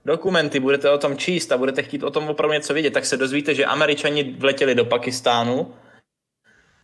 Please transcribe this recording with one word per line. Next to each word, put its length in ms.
dokumenty, 540
budete 300
o 80
tom 200
číst 340
a 60
budete 260
chtít 200
o 80
tom 180
opravdu 240
něco 200
vědět, 200
tak 120
se 120
dozvíte, 380
že 100
Američani 720
vletěli 380
do 100
Pakistánu 880